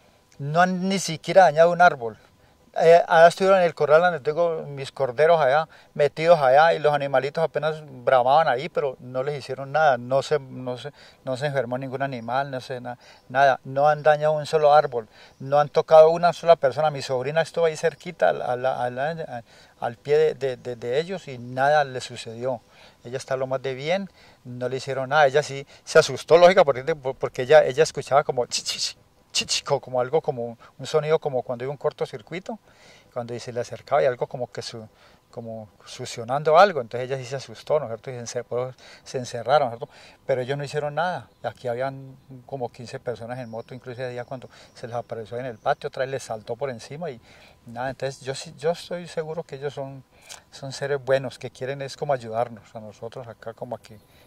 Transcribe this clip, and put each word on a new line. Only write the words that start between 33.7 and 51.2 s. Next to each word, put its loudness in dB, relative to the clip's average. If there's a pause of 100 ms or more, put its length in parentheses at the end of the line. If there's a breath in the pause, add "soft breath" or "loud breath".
y 4
algo -2
como -10
que -12
su-, -14 (440 soft breath)
como -14 (160)
succionando 0
algo, 8
entonces -8
ella -4
sí -10
se -10
asustó, -4
¿no -8
es -8
cierto? -12
Y -10
se -12
encer-, -8
pues, -6 (280 loud breath)
se -8
encerraron, 0
¿no -12
es -14
cierto? -14 (300 loud breath)
Pero 0
ellos -4
no -8
hicieron -6
nada, -4 (140)
aquí -10
habían -6 (280)
como -8
quince -14
personas -10
en -12
moto, -14
incluso -14
ese -8
día -10
cuando -14 (240 loud breath)
se -16
les -10
apareció -10
en -8
el -12
patio, -4
otra -8
vez -6
les -8
saltó -10
por -6
encima -12
y -16 (460 soft breath)
nada, -8
entonces -8
yo -8
sí, -14
yo -2
estoy -8
seguro -8
que -18
ellos -8
son, -12 (480 loud breath)
son -14
seres -6
buenos, -2